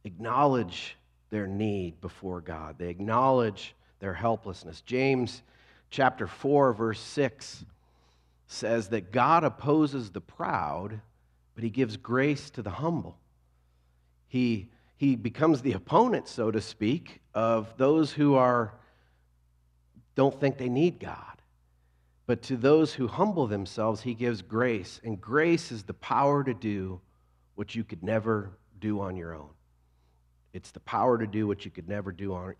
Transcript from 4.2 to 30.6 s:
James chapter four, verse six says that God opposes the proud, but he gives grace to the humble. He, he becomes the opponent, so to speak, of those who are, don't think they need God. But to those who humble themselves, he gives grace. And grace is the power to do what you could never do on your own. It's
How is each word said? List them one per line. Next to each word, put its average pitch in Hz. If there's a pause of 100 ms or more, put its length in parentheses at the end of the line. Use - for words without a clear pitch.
James 127 (460)
chapter 123
four, 139
verse 110
six - (840)
says 110
that 98
God 143
opposes 143
the 87
proud, 104 (540)
but 113
he 117
gives 110
grace 139
to 117
the 101
humble. 123 (1120)
He, 117 (260)
he 139
becomes 127
the 127
opponent, 180
so 110
to 104
speak, - (140)
of 113
those 147
who 143
are, 123 (1400)
don't 135
think 139
they 127
need 156
God. - (1000)
But 117
to 131
those 143
who 127
humble 170
themselves, 104
he 123
gives 117
grace. 107
And 107
grace 160
is 107
the 98
power 139
to 131
do 95 (540)
what 101
you 117
could 90
never 107 (280)
do 107
on 92
your 82
own. 73 (1040)
It's -